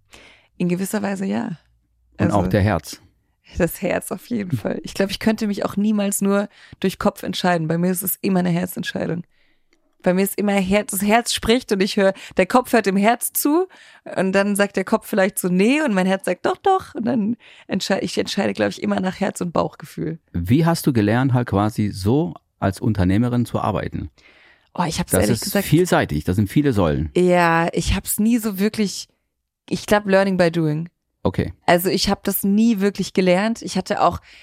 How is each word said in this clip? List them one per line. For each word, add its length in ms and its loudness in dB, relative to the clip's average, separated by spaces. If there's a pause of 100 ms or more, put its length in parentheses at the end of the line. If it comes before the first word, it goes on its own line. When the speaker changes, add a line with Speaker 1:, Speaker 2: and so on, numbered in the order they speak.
(580)
Speaker 1:
In 100 0
gewisser 340 -2
Weise 240 -4
ja. 320 -4 (640)
Speaker 2:
Und 80 2
Speaker 1:
Also 100 2
Speaker 2:
auch 100 2
der 140 2
Herz. 400 0 (560)
Speaker 1:
das 240 -2
Herz 300 -4
auf 160 -10
jeden 280 -6
Fall. 280 -6
Ich 100 -14
glaub, 160 -2
ich 100 -8
könnte 280 0
mich 180 -4
auch 120 -8
niemals 440 0
nur 260 0 (320)
durch 200 -2
Kopf 240 -2
entscheiden. 440 0
Bei 100 0
mir 140 2
ist 120 -4
es 180 -6
immer 180 2
eine 100 0
Herzentscheidung. 720 -4 (800)
Bei 100 4
mir 100 2
ist 140 -4
immer 140 0
Herz, 400 0
das 100 -4
Herz 320 2
spricht 380 0
und 100 2
ich 140 -2
höre, 180 4 (220)
der 100 4
Kopf 280 2
hört 120 4
dem 120 2
Herz 340 0
zu 360 2 (500)
und 160 0
dann 240 2
sagt 180 0
der 80 0
Kopf 240 -2
vielleicht 320 0
so, 80 -2
"Nee", 340 2
und 120 0
mein 120 2
Herz 200 0
sagt, 200 -4
"Doch, 120 -2
doch", 360 0
und 120 -6
dann 320 0 (300)
entscheide 360 -2
ich, 140 -6
entscheide, 360 -2
glaub 160 0
ich, 140 -10
immer 160 -2
nach 220 -4
Herz 180 -4
und 140 -6
Bauchgefühl. 640 -6 (140)
Speaker 2:
Wie 320 2
hast 200 0
du 60 2
gelernt, 420 2
halt 140 0
quasi 420 0
so 440 0 (260)
als 220 -2
Unternehmerin 640 2
zu 140 -4
arbeiten? 500 -4 (640)
Speaker 1:
Oh, 120 -2
ich 140 -4
hab's 120 -6
Speaker 2:
Das 100 2
Speaker 1:
ehrlich 140 2
Speaker 2:
ist 100 -4
Speaker 1:
gesagt 200 -2
Speaker 2:
vielseitig, 600 2
das 100 0
sind 140 2
viele 240 2
Säulen. 420 2
Speaker 1:
Ja, 560 4
ich 240 0
hab's 240 -4
nie 200 2
so 200 -4
wirklich, 480 -2 (640)
ich 160 -4
glaub, 200 2
learning 300 4
by 160 4
doing. 380 -2 (360)
Speaker 2:
Okay. 280 -2 (120)
Speaker 1:
Also 220 4
ich 220 0
hab 160 -2
das 180 -2
nie 380 2
wirklich 320 -2
gelernt. 480 0
Ich 160 -8
hatte 240 -2
auch, 180 2 (240)